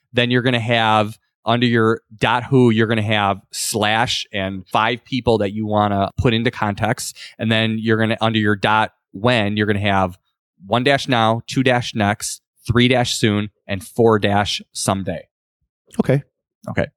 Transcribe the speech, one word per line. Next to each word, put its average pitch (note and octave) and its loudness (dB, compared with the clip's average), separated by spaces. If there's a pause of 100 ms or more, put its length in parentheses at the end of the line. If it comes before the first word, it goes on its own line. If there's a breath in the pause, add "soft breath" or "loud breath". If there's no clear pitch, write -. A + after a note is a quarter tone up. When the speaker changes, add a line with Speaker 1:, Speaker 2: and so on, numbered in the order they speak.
(140)
Speaker 1:
Then A#2+ 0
you're B2 2
gonna A#2+ 0
have A2 0 (280)
under A#2+ 0
your A2+ 2 (140)
dot A#2 0
who, B2 4
you're A2 2
gonna A2 0
have G#2 0 (100)
slash A2 -2
and F#2+ -6
five A#2 0
people A#2 0
that G2+ -2
you G#2+ -6
wanna G#2 0
put A#2+ 0
into A2+ 0
context. G#2 -4 (220 loud breath)
And A2+ 0
then A2 0
you're A2 0
gonna, A2 0
under A2 0
your G#2 2
dot G#2+ 0 (180)
when, G#2+ 0
you're G#2+ 0
gonna G2+ 0
have F#2+ 0 (480)
one A2+ 0
dash C#3 2
now, A#2 2
two C3+ -2
dash B2 0
next, G#2 -2 (240)
three A#2+ 2
dash B2 0
soon, G#2 0 (180)
and G2 -8
four A2+ 2
dash G2+ -2 (120)
someday. F#2 -6 (720)
Speaker 2:
Okay. C#3 0 (460)
Speaker 1:
Okay. - -4